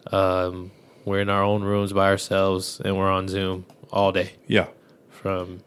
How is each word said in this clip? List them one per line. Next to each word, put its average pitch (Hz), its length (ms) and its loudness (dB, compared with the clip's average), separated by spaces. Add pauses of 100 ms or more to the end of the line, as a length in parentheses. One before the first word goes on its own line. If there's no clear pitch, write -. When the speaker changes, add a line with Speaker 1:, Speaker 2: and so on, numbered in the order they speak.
(120)
Speaker 1:
Um, 92 600 0 (340)
we're 98 160 0
in 101 80 -2
our 98 140 2
own 101 200 2
rooms 101 300 0
by 98 160 4
ourselves, 98 760 0
and 98 140 0
we're 95 140 2
on 95 160 0
Zoom 95 380 -4 (260)
all 101 200 2
day. 92 200 -2 (160)
Speaker 2:
Yeah. 98 200 2 (440)
Speaker 1:
From 92 560 -6